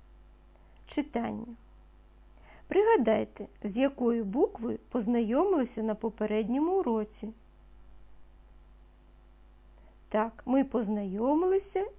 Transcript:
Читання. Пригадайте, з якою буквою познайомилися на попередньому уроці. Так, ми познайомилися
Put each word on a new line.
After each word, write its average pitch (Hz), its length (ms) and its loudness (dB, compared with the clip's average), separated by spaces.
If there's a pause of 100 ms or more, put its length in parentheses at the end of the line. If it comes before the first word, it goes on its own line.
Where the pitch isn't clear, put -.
(840)
Читання. 233 680 -4 (1120)
Пригадайте, 226 800 2 (160)
з 202 140 -4
якою 240 480 2
буквою 226 540 -2 (100)
познайомилися 240 920 0
на 220 120 -2
попередньому 226 840 0
уроці. 220 500 -2 (2750)
Так, 220 360 -2
ми 269 180 2
познайомилися 254 1200 0 (140)